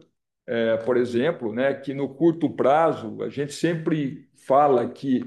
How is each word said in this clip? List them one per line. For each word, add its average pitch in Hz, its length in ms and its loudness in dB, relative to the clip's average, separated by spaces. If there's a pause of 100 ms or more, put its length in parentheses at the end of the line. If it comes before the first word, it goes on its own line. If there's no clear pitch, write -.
(460)
é, 113 300 0
por 120 220 0
exemplo, 120 560 0
né, 135 200 0
que 139 200 -8
no 139 160 -4
curto 160 400 2
prazo, 117 760 0
a 110 60 -6
gente 143 240 -8
sempre 160 840 -4
fala 135 540 2
que 131 380 -2